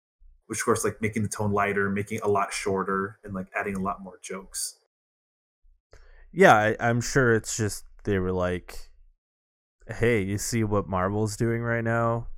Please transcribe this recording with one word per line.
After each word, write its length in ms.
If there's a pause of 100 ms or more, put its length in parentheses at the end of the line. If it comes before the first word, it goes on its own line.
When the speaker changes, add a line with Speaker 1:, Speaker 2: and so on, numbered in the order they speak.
(480)
Speaker 1:
Which, 140
of 40
course, 180
like, 180
making 220
the 60
tone 220
lighter, 380
making 300
it 40
a 60
lot 220
shorter, 720
and, 120
like, 200
adding 200
a 60
lot 200
more 220
jokes. 560 (1500)
Speaker 2:
Yeah, 240
I, 240
I'm 220
sure 320
it's 240
just, 280 (180)
they 160
were 120
like, 580 (1000)
"Hey, 340
you 160
see 260
what 240
Marvel's 500
doing 240
right 220
now? 440 (100)